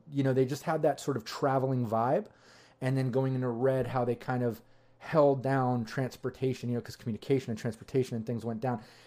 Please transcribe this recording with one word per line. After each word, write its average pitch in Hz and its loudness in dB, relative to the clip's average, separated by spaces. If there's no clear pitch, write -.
you 139 2
know, 135 4
they 131 4
just 143 -6
had 160 -2
that 147 2
sort 135 -2
of 107 -6
traveling 135 0
vibe. 120 2
And 131 0
then 131 0
going 131 2
into 127 0
Red, 127 2
how 123 0
they 120 0
kind 123 -2
of 117 -2
held 143 4
down 127 2
transportation, 127 -4
you 120 0
know, 117 -2
'cause - -14
communication 127 -2
and 107 -4
transportation 123 -2
and 113 -4
things 113 -4
went 113 -4
down. 123 -2